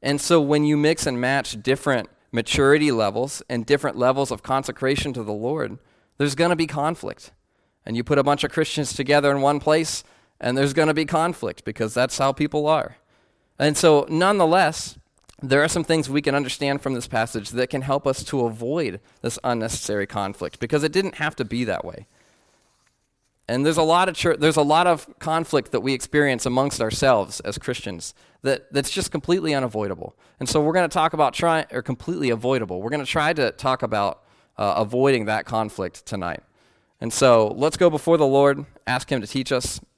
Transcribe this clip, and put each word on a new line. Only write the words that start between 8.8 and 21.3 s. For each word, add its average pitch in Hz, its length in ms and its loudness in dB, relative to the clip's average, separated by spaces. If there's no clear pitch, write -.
together 143 400 2
in 139 80 0
one 143 180 2
place, 156 460 0
and 123 160 -2
there's 139 160 2
gonna 156 220 2
be 156 100 0
conflict 160 600 -2
because 113 300 -4
that's 127 240 0
how 135 140 2
people 151 360 -2
are. 156 280 0
And 143 180 2
so, 147 320 6
nonetheless, 175 920 2
there 139 200 4
are 160 60 2
some 165 160 -2
things 160 240 0
we 143 140 0
can 139 120 0
understand 139 460 -2
from 135 140 -4
this 117 140 -8
passage 113 420 -4
that 127 180 -2
can 135 140 -4
help 139 240 -2
us 131 180 -2
to 127 220 -2
avoid 117 540 -4
this 117 200 -6
unnecessary 110 640 -4
conflict, 98 540 -8
because 143 240 0
it 160 80 -2
didn't 190 240 -2
have 151 200 -6